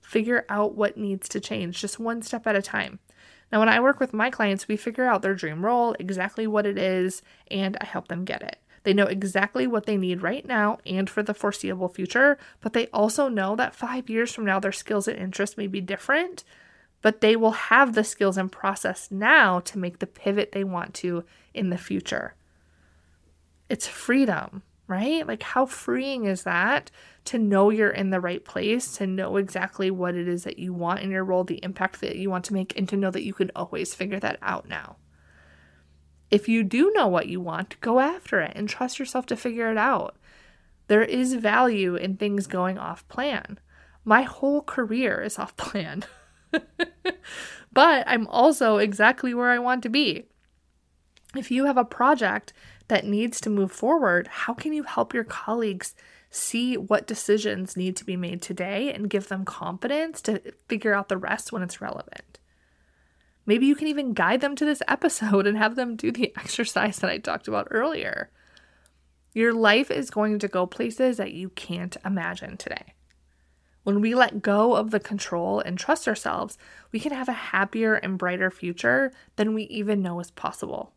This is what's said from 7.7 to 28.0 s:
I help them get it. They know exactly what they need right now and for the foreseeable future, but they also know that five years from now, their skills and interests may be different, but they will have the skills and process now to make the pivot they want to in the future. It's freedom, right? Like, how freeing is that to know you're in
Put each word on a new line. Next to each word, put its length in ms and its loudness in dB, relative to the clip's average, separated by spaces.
I 60 -6
help 220 -8
them 180 -6
get 160 -6
it. 160 -12
They 100 4
know 120 6
exactly 640 -2
what 180 0
they 120 0
need 260 -2
right 220 -4
now 400 0
and 240 -2
for 120 -2
the 120 -2
foreseeable 560 -4
future, 480 2
but 120 -6
they 140 0
also 400 2
know 280 0
that 200 -2
five 340 -6
years 240 0
from 120 -6
now, 140 2
their 120 -2
skills 360 -2
and 100 -4
interests 400 -4
may 100 -4
be 140 -4
different, 600 -2
but 200 4
they 140 6
will 160 4
have 420 6
the 100 2
skills 340 0
and 140 -2
process 600 -4
now 480 8
to 180 -8
make 220 -6
the 80 -4
pivot 440 -2
they 120 -4
want 320 -6
to 280 -4
in 160 -2
the 80 -2
future. 560 -6
It's 180 -4
freedom, 760 0
right? 400 0
Like, 160 -6
how 240 0
freeing 580 -4
is 180 -2
that 460 0
to 120 -4
know 320 6
you're 200 4
in 200 -2